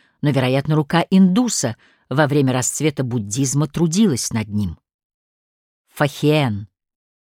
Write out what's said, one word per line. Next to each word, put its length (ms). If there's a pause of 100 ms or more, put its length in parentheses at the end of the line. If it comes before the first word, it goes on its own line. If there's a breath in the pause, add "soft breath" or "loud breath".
(200 soft breath)
но, 100
вероятно, 460
рука 340
индуса 680 (340 soft breath)
во 160
время 260
расцвета 500
буддизма 640
трудилась 640
над 180
ним. 300 (1160)
Фахиэн, 760 (560)